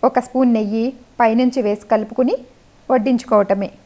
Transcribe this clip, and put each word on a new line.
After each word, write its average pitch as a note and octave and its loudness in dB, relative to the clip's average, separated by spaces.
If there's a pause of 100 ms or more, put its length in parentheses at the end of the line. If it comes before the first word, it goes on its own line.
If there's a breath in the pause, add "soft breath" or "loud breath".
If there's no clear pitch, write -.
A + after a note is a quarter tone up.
(100)
ఒక B3+ 0 (100)
స్పూన్ B3 2
నెయ్యి G#3+ -2 (360)
పైనుంచి A#3+ 2
వేసి G#3 -4
కలుపుకుని B3 -2 (540)
వడ్డించుకోవటమే. G#3 0 (140)